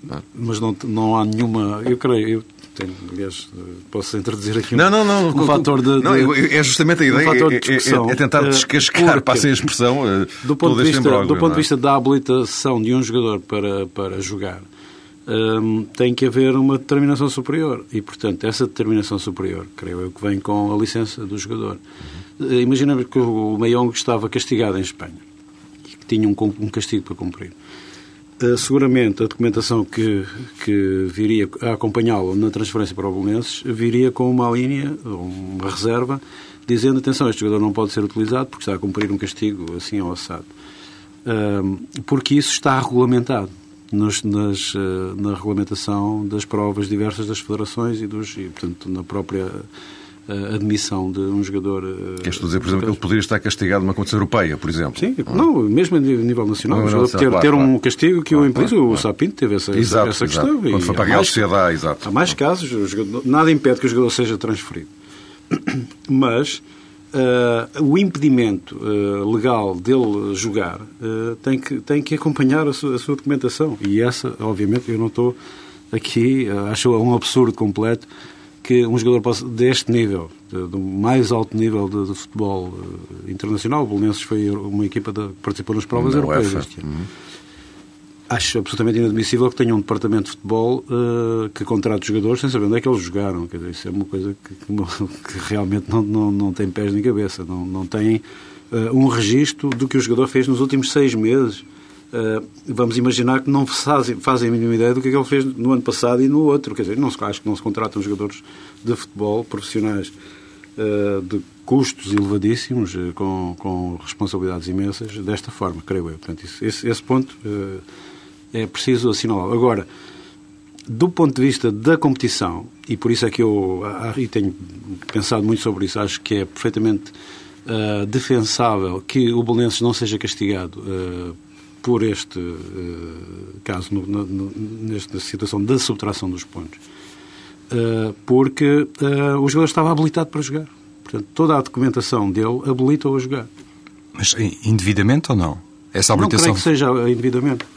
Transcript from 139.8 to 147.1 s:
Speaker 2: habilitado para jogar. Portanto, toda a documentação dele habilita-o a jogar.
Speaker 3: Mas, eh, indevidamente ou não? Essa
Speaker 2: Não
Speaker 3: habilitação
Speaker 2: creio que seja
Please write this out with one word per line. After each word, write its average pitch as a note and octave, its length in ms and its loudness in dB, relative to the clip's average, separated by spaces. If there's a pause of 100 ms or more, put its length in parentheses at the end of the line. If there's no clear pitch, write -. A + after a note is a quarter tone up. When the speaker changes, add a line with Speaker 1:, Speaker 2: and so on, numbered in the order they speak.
Speaker 2:
habilitado D#3 400 0
para D3+ 120 -6
jogar. D3 240 -6 (360)
Portanto, G#2 320 -8
toda D#3 240 4
a - 40 4
documentação A#2+ 680 0
dele A2 360 0
habilita-o C3+ 500 2
a - 20 0
jogar. B2+ 280 -6 (640)
Speaker 3:
Mas, - 260 -2
eh, G#2+ 140 0 (120)
indevidamente G#2+ 680 2
ou A2+ 40 2
não? E2 220 0 (340)
Essa A#2+ 220 2
Speaker 2:
Não F#3+ 100 4
Speaker 3:
habilitação A#2 300 4
Speaker 2:
creio - 20 -2
que F#2+ 60 -6
seja C#3+ 240 2 (240)